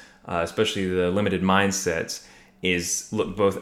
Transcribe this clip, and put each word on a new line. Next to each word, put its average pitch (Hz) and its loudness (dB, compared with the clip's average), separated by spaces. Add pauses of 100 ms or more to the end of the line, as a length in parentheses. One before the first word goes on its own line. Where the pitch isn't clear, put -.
(260)
uh, 87 -2
especially 101 -2
the 90 2
limited 95 0
mindsets, 92 0 (380)
is 90 -2
look 92 -4
both 98 2